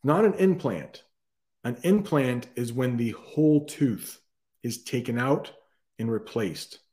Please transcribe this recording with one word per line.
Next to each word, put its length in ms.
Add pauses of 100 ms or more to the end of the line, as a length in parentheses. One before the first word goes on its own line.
Not 220
an 100
implant. 680 (600)
An 200
implant 720
is 180
when 240
the 140
whole 540
tooth 540 (420)
is 220
taken 340
out 340 (480)
and 120
replaced. 680 (120)